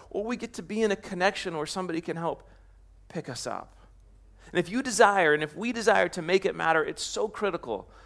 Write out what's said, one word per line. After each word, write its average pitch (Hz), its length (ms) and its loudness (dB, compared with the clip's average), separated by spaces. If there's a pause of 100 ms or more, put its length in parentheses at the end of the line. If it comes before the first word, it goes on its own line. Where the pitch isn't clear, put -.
(100)
or 196 120 -4
we 233 140 -4
get - 180 -10
to - 80 -12
be 214 200 -4
in 208 100 4
a 190 40 -2
connection 185 600 -2
where 151 100 -4
somebody 175 340 -4
can 165 160 -6
help 165 320 -6 (600)
pick - 200 -10
us 123 200 -8
up. - 280 -10 (760)
And 180 80 0
if 170 80 0
you 220 120 -4
desire, 196 540 6
and 151 80 2
if 151 140 -6
we 226 160 -6
desire 202 380 4
to 175 120 -8
make 180 220 2
it 165 100 0
matter, 160 300 2
it's - 180 -6
so 214 240 -4
critical 165 640 -4 (160)